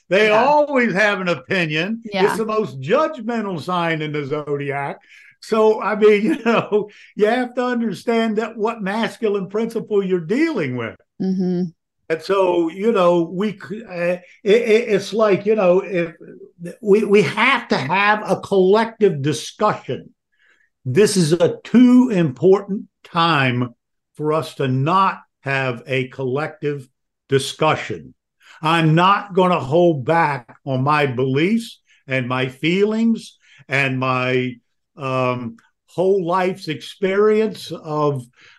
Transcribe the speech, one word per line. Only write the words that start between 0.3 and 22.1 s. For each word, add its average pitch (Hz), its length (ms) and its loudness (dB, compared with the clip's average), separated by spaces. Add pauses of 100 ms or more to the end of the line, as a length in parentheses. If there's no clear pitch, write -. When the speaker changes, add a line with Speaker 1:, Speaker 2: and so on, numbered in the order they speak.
Speaker 1:
always 277 500 2
have 202 260 2
an 185 80 -2
opinion. 170 760 -2
Speaker 2:
Yeah. 202 220 0
Speaker 1:
It's 180 120 -2
the 220 80 -4
most 208 340 -4
judgmental 220 800 -4
sign 170 420 -4
in 151 100 -6
the 147 120 -6
zodiac. 143 720 -6 (420)
So, 220 400 2
I 214 140 -4
mean, 208 280 4
<laughs> - 20 0
you 285 200 -2
know, 208 460 0 (240)
you 202 120 2
have 247 280 -2
to 254 100 -2
understand 226 720 -2
that 226 180 -6
what 226 260 -4
masculine 202 680 -4
principle 214 560 -2
you're 185 160 -2
dealing 190 560 -2
with. 113 200 -8 (260)
Speaker 2:
Mm-hmm. 185 400 -2 (480)
Speaker 1:
And 160 120 -2
so, 180 480 0
you 196 200 -2
know, 175 320 4
we 185 300 -4
c-, 214 320 -14
uh, 190 100 -16
it, 175 280 -4 (200)
it, 226 460 2
it's 202 240 -2
like, 208 340 2
you 220 80 4
know, 185 240 4
if 175 340 -2 (680)
we, 214 220 4
we 202 180 6
have 233 460 0
to 214 80 2
have 196 520 0
a 180 120 0
collective 196 840 2
discussion. 147 920 -4 (720)
This 190 320 2
is 160 160 2
a 170 300 0
too 247 500 6